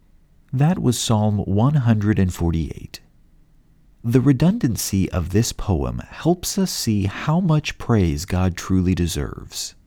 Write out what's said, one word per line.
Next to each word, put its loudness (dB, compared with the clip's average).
That 2
was 2
Psalm 2
one 2
hundred 2
and 2
forty-eight. -4
The 4
redundancy 2
of -2
this 2
poem -2
helps -2
us 0
see -2
how -2
much -2
praise 2
God 0
truly 0
deserves. -6